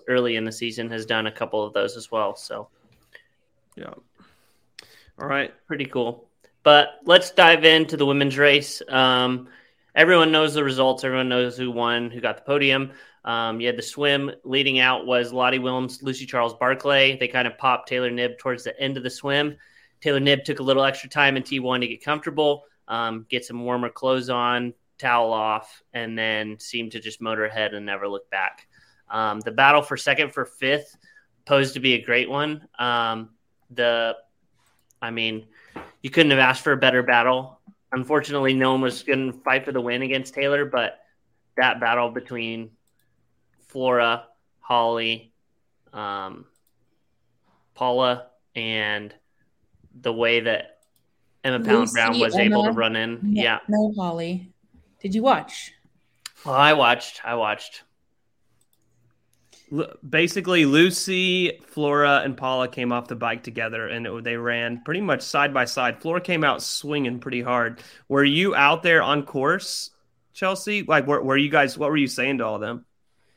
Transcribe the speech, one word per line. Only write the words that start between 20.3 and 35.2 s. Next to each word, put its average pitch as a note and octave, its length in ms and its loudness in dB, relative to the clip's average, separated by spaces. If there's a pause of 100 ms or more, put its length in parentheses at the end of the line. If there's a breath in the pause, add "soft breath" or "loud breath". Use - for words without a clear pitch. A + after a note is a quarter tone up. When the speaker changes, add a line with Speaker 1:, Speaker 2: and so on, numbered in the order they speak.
Speaker 1:
took D3 160 -6
a C3 40 -6
little C3+ 200 4
extra C3+ 260 -2
time C#3 260 2
in C3 80 -2
T C3+ 160 -6
one B2+ 220 -2
to B2 60 -4
get A2+ 160 -12
comfortable, D3 600 -2 (240 soft breath)
um, A2+ 420 -6
get B2 140 -4
some A#2+ 200 -12
warmer A#2+ 260 -4
clothes C3 400 -2
on, A#2+ 440 -2 (260)
towel A#2+ 340 2
off, G#2+ 480 -4 (120)
and A2+ 240 -8
then G#2+ 420 -4
seemed A#2 320 -10
to A2+ 80 -12
just A2 220 -14
motor A2 240 -4
ahead G#2+ 280 -4
and G#2 120 -12
never G2+ 220 -6
look G2+ 220 -10
back. F#2+ 380 -6 (420 soft breath)
Um, G#2+ 320 -4
the A2 100 -8
battle C#3 300 6
for C#3 160 -8
second C#3+ 340 0
for C3 140 -6
fifth C#3+ 500 -4 (500 soft breath)
posed C3+ 280 2
to C3 60 -8
be B2+ 160 2
a A2+ 60 -4
great A#2+ 280 0
one. D3+ 380 -4 (120)
Um, A#2 500 -2 (420)
the, A#2 440 0 (840)
I A#2 100 -8
mean, A2+ 340 -6 (560 loud breath)